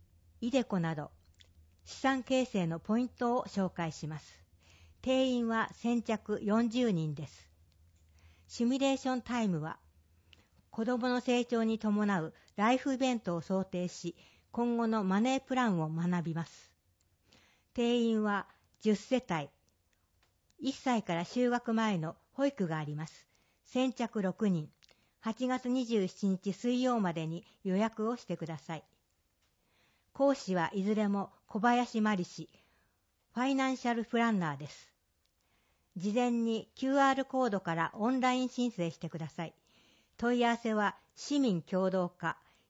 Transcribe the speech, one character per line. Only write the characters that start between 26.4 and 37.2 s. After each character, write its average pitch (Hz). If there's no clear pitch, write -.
水 247
曜 247
ま 180
で 160
に 165
予 185
約 214
を 240
し -
て 170
く 170
だ 160
さ -
い。 147
講 277
師 185
は 165
い 196
ず 208
れ 208
も 202
小 220
林 240
真 214
理 175
氏、 -
フ 233
ァ 269
イ 277
ナ 269
ン 262
シ -
ャ 240
ル 226
プ -
ラ 233
ン 208
ナ 156
ー -
で 143
す。 -
事 196
前 247
に 226
キ 262
ュ 269
ー 277
ア -
ー 269
ル 269